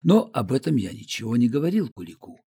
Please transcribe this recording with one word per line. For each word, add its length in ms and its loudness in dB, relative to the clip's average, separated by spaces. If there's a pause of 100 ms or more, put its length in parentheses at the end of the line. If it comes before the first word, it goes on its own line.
Но 320 4
об 180 -2
этом 240 0
я 160 -2
ничего 460 -6
не 100 4
говорил 460 0
Кулику. 460 -18 (140)